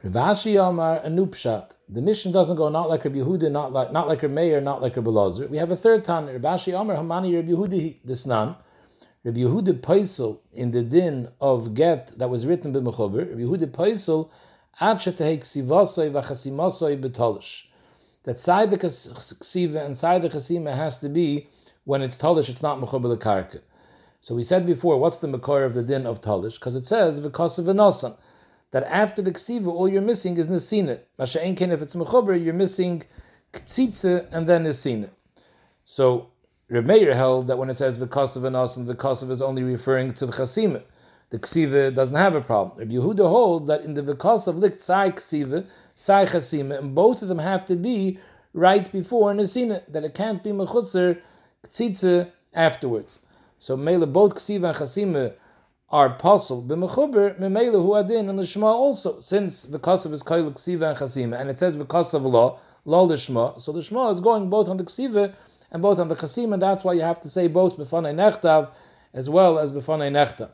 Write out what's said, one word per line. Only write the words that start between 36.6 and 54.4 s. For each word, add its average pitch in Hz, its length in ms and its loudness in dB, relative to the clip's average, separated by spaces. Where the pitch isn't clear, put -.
Reb 117 160 0
Meir 175 300 6
held 127 340 2
that 127 100 0
when 131 100 -4
it 131 60 -4
says 127 240 -2
v'kasav 127 460 -2
and 131 120 -2
asan, 127 300 -2
v'kasav 127 440 -4
is 127 120 -4
only 135 200 -4
referring 127 520 -2
to 135 120 -6
the 120 60 -6
chasima. 131 500 -2
The 117 80 -8
ksiva 139 560 2
doesn't 135 220 0
have 185 180 4
a 147 60 0
problem. 101 380 -2
Reb 113 120 -10
Yehuda 175 380 2
holds 175 380 4
that 151 160 0
in 151 120 -8
the 143 80 -4
v'kasav 170 560 0
likt 202 200 2
sai 190 320 0
ksiva, 147 560 -6
sai 196 320 4
chasima, 143 520 -4
and 139 160 -8
both 214 280 4
of 202 60 -8
them 180 120 -2
have 185 260 -2
to 185 100 0
be 190 420 -2
right 185 400 4
before 202 400 2
nesina, 208 560 -2
that 151 160 -6
it 156 100 -8
can't 202 300 -4
be 214 60 -6
mechusser 185 720 0
ktsitze 180 640 0
afterwards. 156 640 0
So 131 180 -6
mele 160 300 2
both 190 280 4
ksiva 190 340 -4